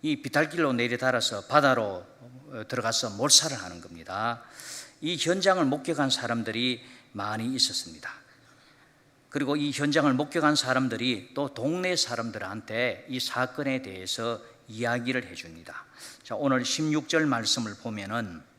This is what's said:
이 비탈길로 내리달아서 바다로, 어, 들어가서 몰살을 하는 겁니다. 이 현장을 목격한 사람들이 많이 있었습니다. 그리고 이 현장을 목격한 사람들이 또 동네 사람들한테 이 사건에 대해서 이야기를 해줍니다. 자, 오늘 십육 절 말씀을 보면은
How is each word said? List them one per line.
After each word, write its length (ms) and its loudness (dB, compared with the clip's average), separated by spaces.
이 220 0
비탈길로 500 2
내리달아서 720 0
바다로, 600 4
어, 200 -12
들어가서 440 -2
몰살을 520 4
하는 200 -10
겁니다. 600 -6
이 140 -2
현장을 460 4
목격한 460 2
사람들이 760 0
많이 420 -4
있었습니다. 560 -2
그리고 280 -2
이 160 0
현장을 380 4
목격한 460 4
사람들이 760 0
또 180 -2
동네 440 0
사람들한테 1120 -2
이 100 -4
사건에 600 -2
대해서 600 -6
이야기를 580 -2
해줍니다. 580 -14
자, 100 -6
오늘 300 2
십육 460 0
절 160 4
말씀을 560 0
보면은 600 -6